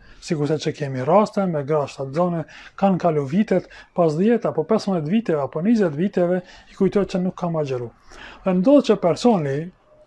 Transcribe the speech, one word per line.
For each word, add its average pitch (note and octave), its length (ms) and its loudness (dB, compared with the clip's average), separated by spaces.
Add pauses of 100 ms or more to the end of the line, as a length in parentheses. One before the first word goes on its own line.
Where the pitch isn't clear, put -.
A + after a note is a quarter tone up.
(200)
sikurse D3+ 400 -2
që D#3 160 -4
kemi C3+ 300 -6
raste G3 420 2
me D3+ 160 -4
gra C#3+ 240 -2
shtatzane, D#3+ 560 -4 (340)
kanë G3 240 2
kalu D#3 240 0
vitet, F3+ 440 0 (260)
pas E3 180 2
dhjetë G#3+ 360 0
apo D3+ 180 -4
pesëmbëdhjetë F#3 460 -2
viteve, G3+ 260 0
apo C#3 240 -6
njëzet G3+ 320 2
viteve, F3+ 460 0 (260)
i - 80 -20
kujtohet F#3+ 380 0
që F#3 100 -2
nuk F3+ 160 -6
kanë E3 220 -4
agjeru. B2 260 -6 (560)
Dhe F#3 140 2
ndodh C#4 320 6
që A#3 100 4
personi, E3 560 2 (500)